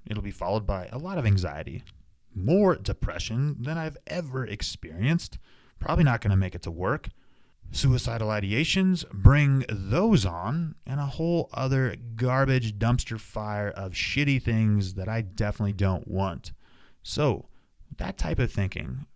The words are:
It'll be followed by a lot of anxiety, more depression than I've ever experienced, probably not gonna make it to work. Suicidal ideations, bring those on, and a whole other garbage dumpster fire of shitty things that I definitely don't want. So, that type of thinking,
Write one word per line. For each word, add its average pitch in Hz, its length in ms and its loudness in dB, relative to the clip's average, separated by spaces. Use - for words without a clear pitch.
It'll 104 160 -6
be 101 80 -8
followed 98 360 -2
by 95 260 -2
a 123 60 -8
lot 180 200 -6
of 113 80 0
anxiety, 87 560 0
more 170 420 4
depression 107 800 -4
than 151 200 -6
I've 156 180 -8
ever 131 400 -6
experienced, - 920 -4
probably 165 240 4
not 120 160 4
gonna 98 160 2
make 95 180 2
it 85 80 -12
to 87 80 -6
work. 95 380 -2
Suicidal 117 560 0
ideations, 143 840 0
bring 135 580 6
those 113 560 4
on, 117 520 -4
and 143 140 -4
a 143 60 -2
whole 165 460 -2
other 131 440 0
garbage 127 640 2
dumpster 117 400 0
fire 104 520 -4
of 95 220 -8
shitty 139 480 0
things 104 540 2
that 95 140 -6
I 113 140 -2
definitely 104 500 -2
don't 95 340 0
want. 92 460 -4
So, - 460 0
that - 220 -6
type 156 200 0
of 131 140 0
thinking, 98 640 -4